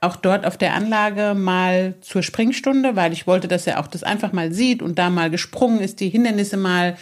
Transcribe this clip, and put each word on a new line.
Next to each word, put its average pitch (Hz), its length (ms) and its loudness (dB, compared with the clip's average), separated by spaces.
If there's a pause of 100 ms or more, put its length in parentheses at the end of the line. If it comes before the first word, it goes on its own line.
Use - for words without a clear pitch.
auch 175 160 -2
dort 190 280 0
auf - 120 -4
der 180 160 0
Anlage 208 600 0
mal 185 680 0
zur - 200 -2
Springstunde, 262 760 0
weil 170 160 2
ich 165 140 -8
wollte, 180 220 2
dass 175 180 -2
er - 140 -2
auch 151 80 -4
das - 160 -10
einfach 208 300 -2
mal 165 180 -2
sieht 240 320 0
und 170 160 -2
da 180 100 2
mal 170 220 0
gesprungen 226 480 0
ist, 233 200 -4
die 196 100 -2
Hindernisse 208 480 0
mal 180 440 0